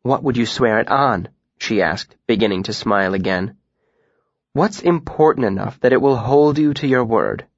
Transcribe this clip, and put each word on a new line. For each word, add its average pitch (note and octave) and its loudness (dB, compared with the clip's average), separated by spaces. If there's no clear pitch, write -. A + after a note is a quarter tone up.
"What B2+ -2
would B2 -2
you A#2 2
swear A2+ 0
it - -2
on?" B2 0
she G#2 -2
asked, E2 -4
beginning G2+ 0
to G#2+ -6
smile G2 0
again. F#2+ -4
"What's E3+ -2
important D#3 2
enough G2 -4
that B2+ 2
it - 4
will C3+ 2
hold C#3+ 2
you D3 0
to C#3+ -4
your B2+ 2
word?" G2 -2